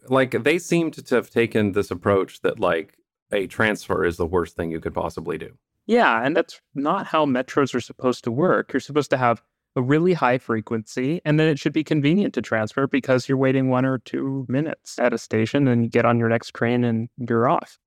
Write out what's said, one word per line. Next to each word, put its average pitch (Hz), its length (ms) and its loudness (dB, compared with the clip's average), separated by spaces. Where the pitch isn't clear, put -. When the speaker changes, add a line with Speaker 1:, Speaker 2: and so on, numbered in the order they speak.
Speaker 1:
like, 127 340 2
they 151 160 2
seem 170 320 0
to - 240 -6
have 110 160 0
taken 113 440 0
this 101 180 -2
approach 98 480 0
that, - 180 -2
like, 87 400 -2
a 101 160 0
transfer 98 560 -2
is 85 120 0
the 87 100 -2
worst 85 280 -2
thing 85 160 -6
you 80 80 -6
could 82 160 -8
possibly 82 440 -6
do. - 120 -14
Speaker 2:
Yeah, 170 360 2
and 147 140 0
that's - 240 -4
not 165 320 -4
how 156 200 0
metros 135 480 -2
are 123 60 -2
supposed - 440 -4
to 123 60 -4
work. 123 420 0
You're 135 80 0
supposed 143 300 -2
to - 60 0
have 120 260 2
a 135 80 -2
really 156 300 2
high 131 260 2
frequency, 117 840 -4
and 151 160 2
then 160 80 4
it 147 100 0
should 156 140 -2
be 160 100 0
convenient 156 520 2
to 123 80 -2
transfer 110 440 -2
because 127 420 0
you're 135 100 0
waiting 131 320 2
one 127 140 2
or 131 140 0
two 135 500 -6
minutes 143 520 -4
at 123 120 2
a 117 60 -2
station 113 480 0
and 120 160 4
you 117 80 -2
get 117 140 4
on 120 140 4
your 117 100 2
next 113 260 -2
train 123 300 0
and 117 320 -2
you're 120 320 0
off. - 380 -4